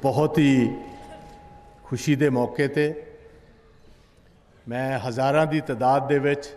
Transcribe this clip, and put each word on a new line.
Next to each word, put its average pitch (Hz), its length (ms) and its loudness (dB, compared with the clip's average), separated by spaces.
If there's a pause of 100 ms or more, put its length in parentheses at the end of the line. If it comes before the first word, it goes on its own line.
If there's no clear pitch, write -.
ਬਹੁਤ 151 360 2
ਹੀ 135 320 4 (1120)
ਖੁਸ਼ੀ 139 320 0
ਦੇ 147 140 2
ਮੌਕੇ 127 380 0
ਤੇ 147 160 0 (1800)
ਮੈਂ 131 320 -4
ਹਜ਼ਾਰਾਂ 131 480 0
ਦੀ 151 140 -2
ਤਾਦਾਦ 135 480 0
ਦੇ 143 100 4
ਵਿੱਚ 143 380 -2